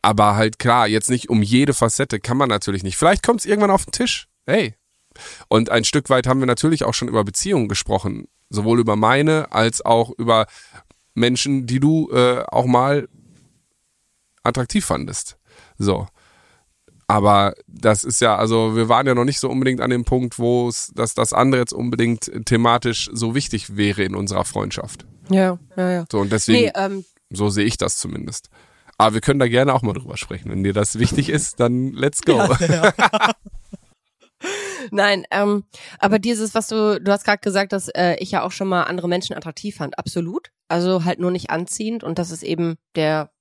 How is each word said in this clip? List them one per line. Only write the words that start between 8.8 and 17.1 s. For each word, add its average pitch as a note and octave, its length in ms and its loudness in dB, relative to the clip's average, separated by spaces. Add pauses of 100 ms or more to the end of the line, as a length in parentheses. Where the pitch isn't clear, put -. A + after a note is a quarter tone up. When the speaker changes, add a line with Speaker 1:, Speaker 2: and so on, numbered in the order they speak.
Speaker 1:
über A2 160 2
meine, C#3+ 560 2
als A2+ 320 0
auch A#2 320 2
über A2+ 300 2 (640)
Menschen, B2+ 540 0
die B2 140 0
du, D#3 300 2
äh, B2 360 2
auch A#2+ 180 0
mal B2+ 440 2 (1300)
attraktiv B2+ 440 -2
fandest. - 500 -6 (400)
So. G2 300 0 (1000)
Aber G2+ 460 4 (140)